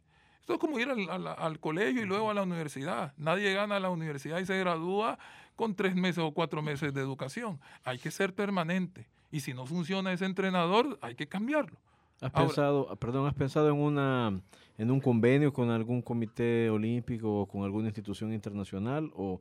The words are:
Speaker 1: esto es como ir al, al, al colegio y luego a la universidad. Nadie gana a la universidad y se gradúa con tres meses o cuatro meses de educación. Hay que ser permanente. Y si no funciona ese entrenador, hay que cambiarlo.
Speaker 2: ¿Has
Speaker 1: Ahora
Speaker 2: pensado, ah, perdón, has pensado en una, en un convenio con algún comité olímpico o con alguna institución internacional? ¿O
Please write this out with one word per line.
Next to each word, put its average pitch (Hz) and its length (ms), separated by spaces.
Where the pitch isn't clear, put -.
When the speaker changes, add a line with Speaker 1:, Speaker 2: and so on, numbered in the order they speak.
Speaker 1:
esto - 120
es - 60
como 302 200
ir 247 100
al, 208 200
al, 175 180
al 160 320
colegio 220 420
y 214 40
luego 208 240
a 214 40
la 202 100
universidad. 165 720
Nadie 190 360
gana 202 240
a - 20
la 190 100
universidad 160 500
y 190 60
se 190 140
gradúa 185 580
con 220 200
tres 190 200
meses 180 280
o 156 80
cuatro 156 300
meses 147 320
de 139 80
educación. 135 580
Hay 127 160
que 156 100
ser 190 240
permanente. 185 760
Y 151 100
si 135 120
no 127 120
funciona 180 480
ese 180 120
entrenador, 190 760
hay 120 140
que 151 120
cambiarlo. 226 500
Speaker 2:
¿Has 131 120
Speaker 1:
Ahora 160 140
Speaker 2:
pensado, 143 440
ah, 104 40
perdón, 135 320
has 139 60
pensado 147 360
en 147 100
una, 135 600
en 110 140
un 135 80
convenio 131 540
con 120 180
algún 117 320
comité 117 640
olímpico 110 720
o 98 60
con 98 160
alguna 104 240
institución 107 460
internacional? 104 840
¿O 92 260